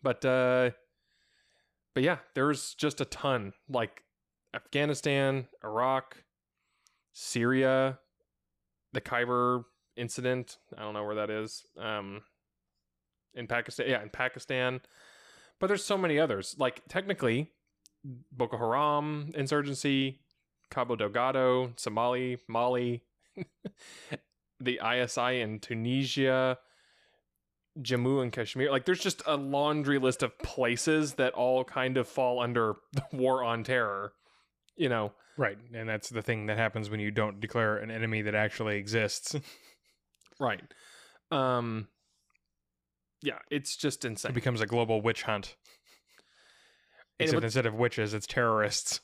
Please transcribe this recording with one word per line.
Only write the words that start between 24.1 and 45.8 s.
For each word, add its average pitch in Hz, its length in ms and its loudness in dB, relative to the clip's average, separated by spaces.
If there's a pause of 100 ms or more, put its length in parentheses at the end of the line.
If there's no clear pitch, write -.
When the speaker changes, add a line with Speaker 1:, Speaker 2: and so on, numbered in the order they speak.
Speaker 1:
the 127 200 -2
I 117 180 0
S 123 200 -2
I 123 140 2
in 110 280 -2
Tunisia, 131 1000 0 (1200)
Jammu 127 420 2
and 120 100 -2
Kashmir. 131 380 -2
Like, 135 140 0
there's 180 160 2
just - 260 -2
a 151 100 2
laundry 143 600 2
list 127 240 2
of 120 160 -2
places 139 760 2
that 131 200 2
all 127 300 2
kind 131 320 0
of 123 120 2
fall 123 320 0
under 120 340 2 (100)
<laughs> - 80 -20
the 139 200 -2
war 131 320 2
on 117 200 0
terror, 104 480 -2 (640)
you 160 120 2
know? 110 240 0 (240)
Speaker 2:
Right, 104 220 0 (140)
and 113 160 -8
that's 110 220 -4
the 117 120 -4
thing 110 240 -2
that 107 120 0
happens 110 320 -2
when 107 100 -4
you 104 100 -2
don't 104 300 -2
declare 110 380 0
an 110 120 -8
enemy 113 320 -2
that 104 120 -2
actually 107 420 0
exists. 104 640 -2
<laughs> - 60 -14 (920)
Speaker 1:
Right. 113 200 -2 (720)
Um, 120 560 0 (1400)
yeah, 143 160 -4 (140)
it's 143 240 -4
just - 280 -4
insane. 117 280 -4
Speaker 2:
It - 20 -4
becomes 120 260 0
a 110 60 0
global 113 340 2
witch 113 220 0
hunt. 104 320 -4 (1700)